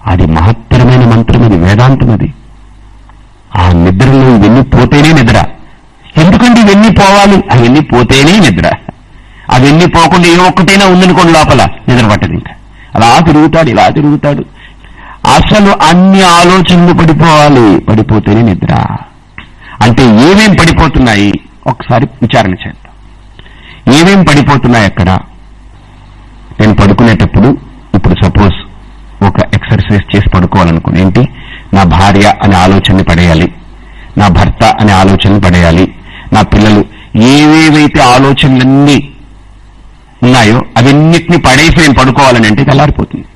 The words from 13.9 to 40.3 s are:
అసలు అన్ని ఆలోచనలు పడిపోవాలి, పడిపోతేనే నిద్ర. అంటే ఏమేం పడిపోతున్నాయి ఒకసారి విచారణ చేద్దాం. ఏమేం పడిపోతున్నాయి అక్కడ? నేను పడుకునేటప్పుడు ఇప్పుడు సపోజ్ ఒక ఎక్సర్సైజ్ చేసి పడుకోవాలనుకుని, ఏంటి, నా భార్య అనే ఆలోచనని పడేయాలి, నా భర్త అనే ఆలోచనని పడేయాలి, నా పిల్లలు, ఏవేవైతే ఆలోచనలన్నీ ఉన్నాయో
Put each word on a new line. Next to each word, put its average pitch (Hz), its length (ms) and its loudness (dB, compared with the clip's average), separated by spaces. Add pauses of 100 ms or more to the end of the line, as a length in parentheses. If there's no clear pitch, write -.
అసలు 196 420 2
అన్ని 190 520 2
ఆలోచనలు 175 680 2
పడిపోవాలి, 147 880 2
పడిపోతేనే 107 640 -2
నిద్ర. 90 440 -2 (960)
అంటే 120 220 0
ఏమేం 165 560 2
పడిపోతున్నాయి 127 720 0 (340)
ఒకసారి 127 400 -4 (160)
విచారణ 110 280 -2
చేద్దాం. - 440 -14 (1000)
ఏమేం 180 300 2
పడిపోతున్నాయి 127 600 0
అక్కడ? 92 340 -2 (1400)
నేను 104 140 2
పడుకునేటప్పుడు 110 840 0 (380)
ఇప్పుడు 90 200 0 (100)
సపోజ్ 101 300 0 (680)
ఒక 98 100 0 (200)
ఎక్సర్సైజ్ - 640 -4
చేసి 98 140 0
పడుకోవాలనుకుని, 87 720 -2
ఏంటి, 101 280 0 (460)
నా 98 80 2
భార్య 98 600 0
అనే 101 140 0
ఆలోచనని 95 460 0
పడేయాలి, 85 520 0 (640)
నా 101 100 0
భర్త - 360 -2 (160)
అనే 107 120 0
ఆలోచనని 95 480 0
పడేయాలి, 87 540 0 (380)
నా 110 100 0
పిల్లలు, 104 420 0 (320)
ఏవేవైతే 151 840 2
ఆలోచనలన్నీ 135 1080 0 (1120)
ఉన్నాయో 120 400 0 (140)